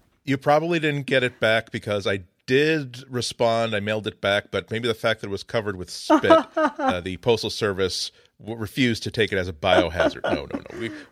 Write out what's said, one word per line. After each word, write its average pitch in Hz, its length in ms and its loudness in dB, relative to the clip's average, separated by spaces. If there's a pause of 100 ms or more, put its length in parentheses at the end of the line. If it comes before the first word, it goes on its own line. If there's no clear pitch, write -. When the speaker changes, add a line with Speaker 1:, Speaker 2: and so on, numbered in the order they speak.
(260)
Speaker 1:
you 135 120 0
probably 156 420 2
didn't 147 260 -2
get 131 180 2
it 123 160 -4
back 110 320 2
because 104 340 -4
I 101 180 -2 (240)
did 139 640 0
respond. 113 640 0
I 104 60 0
mailed 107 280 -2
it 104 120 -10
back, 101 320 0
but 95 200 -4
maybe 117 180 -2
the 110 40 2
fact 110 280 -2
that 107 60 -10
it - 20 -8
was 98 140 -6
covered 104 340 -4
with 90 120 -10
spit, - 420 2
Speaker 2:
<laughs> 320 260 4
Speaker 1:
uh, 277 420 -2
the 127 180 -6
Postal 113 320 0
Service 95 640 -2 (280)
w-, 113 200 -10
refused 117 440 0
to 104 80 -6
take 104 200 0
it 101 60 0
as 90 100 -2
a 90 60 -8
biohazard. 90 720 2
No, - 280 -4
no, - 80 -6 (120)
no. - 80 -12
We, 113 120 -6 (200)